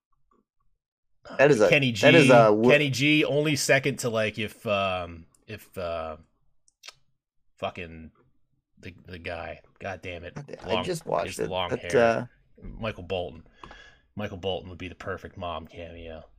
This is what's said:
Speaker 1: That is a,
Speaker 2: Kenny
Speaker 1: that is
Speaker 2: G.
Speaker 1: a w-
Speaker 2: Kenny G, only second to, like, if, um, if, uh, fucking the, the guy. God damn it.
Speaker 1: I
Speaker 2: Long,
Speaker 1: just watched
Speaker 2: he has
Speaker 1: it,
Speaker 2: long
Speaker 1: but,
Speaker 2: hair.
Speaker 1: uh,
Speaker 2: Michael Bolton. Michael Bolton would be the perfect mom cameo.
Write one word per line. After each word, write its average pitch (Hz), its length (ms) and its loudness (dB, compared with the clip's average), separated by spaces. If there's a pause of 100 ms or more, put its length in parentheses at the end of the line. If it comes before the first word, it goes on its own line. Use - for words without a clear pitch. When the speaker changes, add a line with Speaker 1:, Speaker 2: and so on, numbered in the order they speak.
(1400)
Speaker 1:
That 139 120 6
is 175 100 6
a, 196 80 8
Speaker 2:
Kenny 143 240 4
Speaker 1:
that 139 220 6
is 151 120 8
Speaker 2:
G. 127 40 6
Speaker 1:
a 123 40 10 (100)
w- 110 260 4
Speaker 2:
Kenny 147 200 4
G, 151 340 2
only 147 320 0
second 135 440 0
to, 123 100 -4
like, 110 280 -2
if, - 280 -8
um, 92 600 -2 (220)
if, - 280 -16
uh, 82 400 -8 (1400)
fucking 82 560 -12 (680)
the, 90 160 -18 (120)
the 92 120 -16
guy. 82 420 -12 (200)
God 92 220 -10
damn 87 220 -12
it. - 140 -14 (260)
Speaker 1:
I 92 100 -4
Speaker 2:
Long, 92 100 -2
Speaker 1:
just 175 200 -8
watched - 200 -2
Speaker 2:
he - 60 -8
has - 100 -12
Speaker 1:
it, - 100 -4
Speaker 2:
long 90 200 -4
Speaker 1:
but, 123 100 -4
Speaker 2:
hair. 90 200 0
Speaker 1:
uh, 117 260 2 (540)
Speaker 2:
Michael 107 220 -8
Bolton. 87 400 -6 (720)
Michael 101 240 -8
Bolton 92 320 -6
would 87 80 -16
be 92 100 -12
the 82 60 -14
perfect 90 420 -12
mom 82 300 -10
cameo. 82 560 -16 (160)